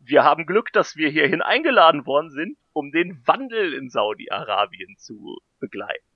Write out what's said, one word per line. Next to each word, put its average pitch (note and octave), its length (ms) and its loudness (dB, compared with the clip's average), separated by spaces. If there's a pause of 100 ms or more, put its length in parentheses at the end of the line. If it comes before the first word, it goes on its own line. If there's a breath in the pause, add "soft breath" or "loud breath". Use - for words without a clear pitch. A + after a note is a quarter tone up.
"Wir C#3 240 2
haben D#3 220 2
Glück, F#3+ 260 -2
dass - 240 0
wir D3+ 140 0
hierhin D3 320 0
eingeladen G3 640 4
worden D3 240 0
sind, E3 280 -8 (140)
um C#3+ 180 -6
den E3 340 -4
Wandel A3 480 -2
in C3 160 -10
Saudi-Arabien G2+ 1080 -4
zu - 400 -18 (220)
begleiten." - 440 -14 (120)